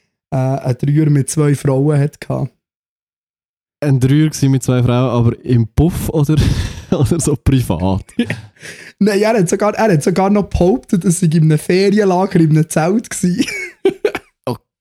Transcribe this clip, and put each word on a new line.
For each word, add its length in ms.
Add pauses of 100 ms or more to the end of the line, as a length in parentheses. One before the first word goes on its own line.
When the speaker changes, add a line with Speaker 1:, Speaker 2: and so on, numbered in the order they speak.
(320)
Speaker 1:
äh, 40
einen 420
Dreier 320
mit 200
zwei 260
Frauen 440
hatte. 500 (1300)
Speaker 2:
Ein 180
Dreier 300
gewesen 220
mit 120
zwei 200
Frauen, 260 (160)
aber 200
im 240
Puff 400
oder, 260 (300)
<laughs> 260
oder 280
so 160
privat? 680 (480)
Speaker 1:
<laughs> 480
Nein, 220
er 160
hat 120
sogar, 260
er 180
hat 100
sogar 260
noch 200
behauptet, 560
dass 160
ich 120
in 100
einem 160
Ferienlager 800
in 120
einem 180
Zelt 400
war. 400
<laughs> 60 (1300)